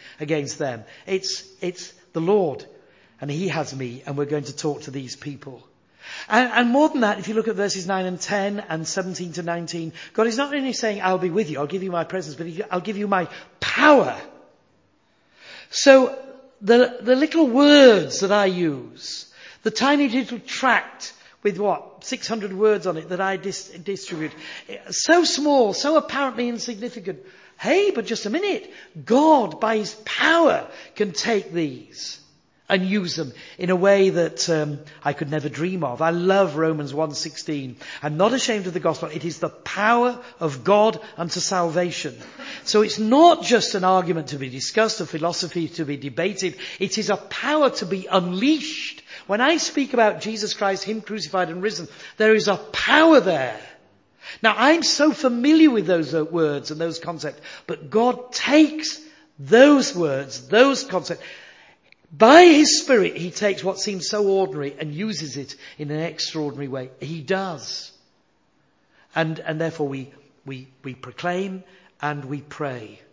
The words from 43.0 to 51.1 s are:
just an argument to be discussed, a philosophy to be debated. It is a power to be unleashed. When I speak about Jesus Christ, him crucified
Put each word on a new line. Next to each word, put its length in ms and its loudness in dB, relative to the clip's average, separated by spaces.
just 320 2
an 80 -2
argument 460 2
to 80 -8
be 120 -8
discussed, 520 -2
a 40 -6
philosophy 640 -4
to 160 -8
be 120 -6
debated. 580 -4
It 180 -4
is 120 -2
a 80 0
power 540 0
to 140 -6
be 220 -6
unleashed. 920 -2
When 120 0
I 180 2
speak 360 -4
about 280 2
Jesus 320 -6
Christ, 300 -2
him 180 -8
crucified 480 -4